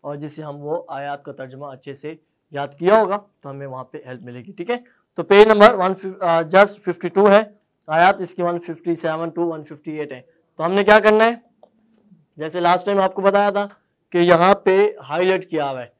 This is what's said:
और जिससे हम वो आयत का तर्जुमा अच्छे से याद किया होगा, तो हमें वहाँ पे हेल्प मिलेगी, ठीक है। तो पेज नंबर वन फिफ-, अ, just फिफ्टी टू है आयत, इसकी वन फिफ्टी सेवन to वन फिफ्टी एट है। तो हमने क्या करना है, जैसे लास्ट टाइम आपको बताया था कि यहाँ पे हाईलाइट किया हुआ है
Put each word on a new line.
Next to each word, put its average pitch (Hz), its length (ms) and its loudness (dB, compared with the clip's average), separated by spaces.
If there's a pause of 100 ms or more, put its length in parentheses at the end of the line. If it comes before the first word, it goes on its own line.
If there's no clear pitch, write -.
और 143 120 -12
जिससे 147 260 -12
हम 147 140 -14
वो 147 340 -8
आयत 139 360 -10
का 151 60 -16
तर्जुमा 135 400 -16
अच्छे 135 220 -18
से 151 260 -16 (340)
याद 139 200 -8
किया 180 260 2
होगा, 202 180 -2
तो - 320 -18
हमें 139 180 -14
वहाँ 131 260 -14
पे 151 140 -16
हेल्प 127 140 -16
मिलेगी, 123 300 -18
ठीक 175 180 -14
है। 247 140 -6 (320)
तो 170 80 -8
पेज 202 240 6
नंबर 214 280 6
वन 190 180 -2
फिफ-, 185 280 -12
अ, 165 200 0
just 190 380 2
फिफ्टी 175 300 -8
टू 196 180 2
है 208 320 2 (300)
आयत, 170 320 2
इसकी 180 220 -8
वन 175 160 -4
फिफ्टी 170 360 -8
सेवन 165 340 -6
to 160 80 -12
वन 165 260 -4
फिफ्टी 151 340 -14
एट 147 160 -10
है। 123 140 -20 (300)
तो 160 60 -8
हमने 190 200 0
क्या 214 160 6
करना 214 240 4
है, 233 260 -4 (920)
जैसे 160 200 -8
लास्ट 175 260 2
टाइम 202 140 0
आपको 190 220 -2
बताया 202 300 2
था 202 180 -4 (420)
कि 175 80 0
यहाँ 175 460 4
पे 202 360 2
हाईलाइट 180 480 -2
किया 147 200 -4
हुआ 131 120 -10
है 117 180 -18